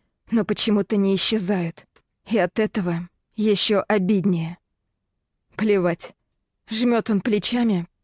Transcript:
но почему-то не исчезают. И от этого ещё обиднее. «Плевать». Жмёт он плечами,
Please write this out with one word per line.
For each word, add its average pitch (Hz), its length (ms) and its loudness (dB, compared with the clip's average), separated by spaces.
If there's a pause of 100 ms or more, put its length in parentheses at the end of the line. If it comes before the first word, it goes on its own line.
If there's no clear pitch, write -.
(300)
но 220 140 2
почему-то 208 520 0
не 196 180 2
исчезают. 185 720 -2 (400)
И 226 100 -2
от 180 220 0
этого 180 500 -2 (280)
ещё 208 520 2
обиднее. 180 680 0 (1000)
«Плевать». 190 560 0 (560)
Жмёт 233 400 0
он 202 100 0
плечами, 208 680 0 (160)